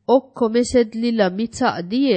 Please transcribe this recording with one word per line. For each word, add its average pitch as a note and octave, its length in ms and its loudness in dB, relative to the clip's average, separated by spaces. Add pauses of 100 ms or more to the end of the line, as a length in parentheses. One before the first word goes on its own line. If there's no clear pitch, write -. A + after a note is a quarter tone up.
ოქო B3 400 0
მესედლილა A3+ 800 0
მიცა A3+ 400 -4 (140)
დიე A#3 340 0